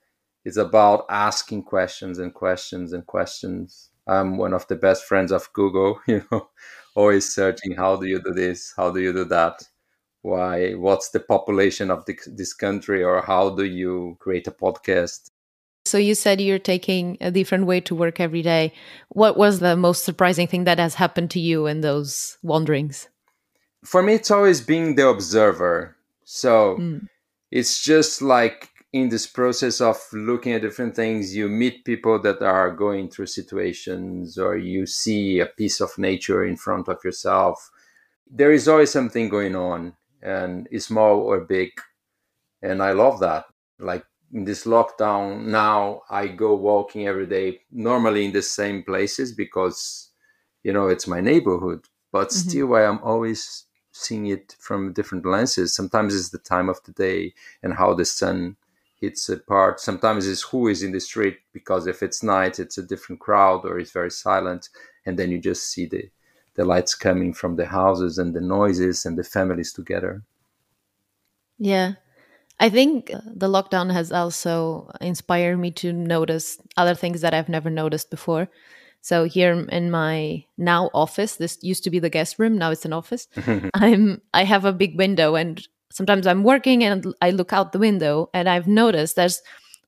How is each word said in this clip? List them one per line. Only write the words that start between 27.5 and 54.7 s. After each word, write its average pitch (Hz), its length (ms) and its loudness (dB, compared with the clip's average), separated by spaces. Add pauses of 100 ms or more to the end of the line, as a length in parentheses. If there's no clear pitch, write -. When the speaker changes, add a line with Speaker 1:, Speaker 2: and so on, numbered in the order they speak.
Speaker 1:
it's - 300 -2
just 156 400 2
like 123 480 2 (220)
in 131 180 0
this 113 180 -4
process 123 520 0
of 113 180 4 (140)
looking 117 420 -4
at 110 80 0
different 110 340 -6
things, 110 400 -2
you 104 120 -2
meet 117 380 -2
people 110 340 0
that 98 220 0
are 95 300 2
going 98 380 -4
through 98 180 -10
situations, 92 1080 -8
or 95 200 -2
you 92 280 -4
see 101 540 -2
a 87 60 2
piece - 340 -4
of - 180 -4
nature 95 460 -2
in 92 140 -4
front 92 320 -6
of 92 160 -6
yourself. 95 640 0 (580)
There 139 220 4
is 147 160 6
always 156 240 6
something 117 380 -2
going 98 260 -2
on, 90 380 -4 (280)
and 92 460 -6 (120)
small 107 400 4
or 104 220 0
big. 92 300 0 (920)
And 95 200 -4
I 98 120 2
love 117 260 4
that. 82 260 -2 (340)
Like, 90 260 -8 (280)
in 107 120 -8
this 98 200 -8
lockdown 107 800 0
now, 107 640 0
I 101 180 -4
go 104 280 2
walking 101 520 0
every 95 200 -4
day, 95 340 -4 (100)
normally 113 540 0
in 101 80 -4
the 98 80 2
same 101 420 -6
places 101 480 -4
because, - 800 -6 (540)
you 98 100 -2
know, 98 140 0
it's 92 200 0
my 90 140 -4
neighborhood. 92 640 0 (260)
But 196 180 0
Speaker 2:
Mm-hmm. 185 200 -4
Speaker 1:
still, 135 260 0
I 110 80 6
am 104 200 2
always 113 640 -4 (260)
seeing 107 360 -8
it 98 320 -6
from 98 340 -6